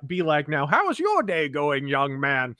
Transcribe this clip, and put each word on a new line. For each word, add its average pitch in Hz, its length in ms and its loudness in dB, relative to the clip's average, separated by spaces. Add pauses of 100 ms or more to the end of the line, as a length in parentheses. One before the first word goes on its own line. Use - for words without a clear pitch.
be 175 180 -4
like, 151 260 2
Now, 147 180 0
how 294 240 2
is 285 80 -2
your 392 240 2
day 170 260 0
going, 143 380 -2
young 139 320 0
man? 135 420 0